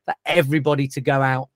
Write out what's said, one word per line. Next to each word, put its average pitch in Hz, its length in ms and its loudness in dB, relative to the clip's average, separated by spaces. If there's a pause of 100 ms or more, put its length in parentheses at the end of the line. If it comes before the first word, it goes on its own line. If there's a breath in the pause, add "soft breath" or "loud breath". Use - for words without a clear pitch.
for - 100 -4 (120)
everybody 147 640 2
to 135 120 -10
go 135 220 2
out 131 340 0